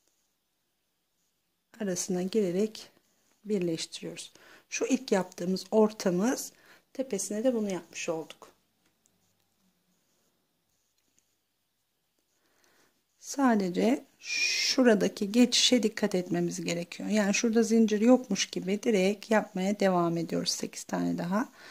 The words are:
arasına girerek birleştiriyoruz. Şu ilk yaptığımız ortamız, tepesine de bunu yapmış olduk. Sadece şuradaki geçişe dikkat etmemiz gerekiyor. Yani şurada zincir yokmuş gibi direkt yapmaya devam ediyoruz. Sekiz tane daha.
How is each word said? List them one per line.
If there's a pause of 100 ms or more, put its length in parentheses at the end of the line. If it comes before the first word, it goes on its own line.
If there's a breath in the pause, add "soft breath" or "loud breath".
(1800)
arasına
girerek (540)
birleştiriyoruz. (420 loud breath)
Şu
ilk
yaptığımız
ortamız, (400 soft breath)
tepesine
de
bunu
yapmış
olduk. (4000)
Sadece (140)
şuradaki
geçişe
dikkat
etmemiz
gerekiyor.
Yani
şurada
zincir
yokmuş
gibi
direkt
yapmaya
devam
ediyoruz.
Sekiz
tane
daha. (220 loud breath)